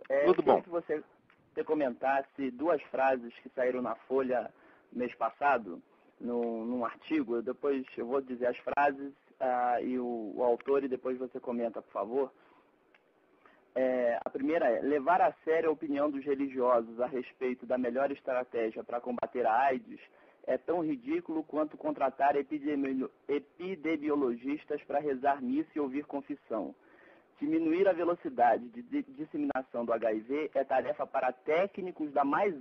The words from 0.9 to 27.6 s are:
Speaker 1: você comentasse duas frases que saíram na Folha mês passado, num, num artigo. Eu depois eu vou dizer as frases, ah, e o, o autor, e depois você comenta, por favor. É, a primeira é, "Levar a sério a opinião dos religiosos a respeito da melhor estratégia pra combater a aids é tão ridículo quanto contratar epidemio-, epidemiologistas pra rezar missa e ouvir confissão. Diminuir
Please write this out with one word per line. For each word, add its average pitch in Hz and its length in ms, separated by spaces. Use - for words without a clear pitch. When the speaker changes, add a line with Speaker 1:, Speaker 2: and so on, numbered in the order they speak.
Speaker 1:
você - 100
comentasse 135 880
duas 143 360
frases 127 500
que - 140
saíram 127 340
na 113 100
Folha 127 580
mês 123 220
passado, 113 680
num, 120 460
num 120 200
artigo. 117 500
Eu 117 80
depois 135 420
eu 117 120
vou 135 120
dizer 123 280
as 123 100
frases, 139 560
ah, 123 400
e 127 200
o, 117 360
o - 80
autor, 135 400
e 139 40
depois 127 320
você 131 200
comenta, 117 400
por - 120
favor. 117 420
É, 127 500
a - 60
primeira 151 400
é, - 100
"Levar 147 400
a 165 100
sério 160 240
a 156 40
opinião 143 360
dos 139 160
religiosos 127 720
a 123 60
respeito 127 600
da 127 100
melhor 127 340
estratégia 123 720
pra 120 160
combater 120 460
a 110 100
aids 127 320
é 131 100
tão 170 240
ridículo 156 640
quanto 151 320
contratar 143 600
epidemio-, 139 760
epidemiologistas 143 1600
pra 135 120
rezar 139 440
missa 135 340
e 156 40
ouvir 143 260
confissão. 135 680
Diminuir 160 480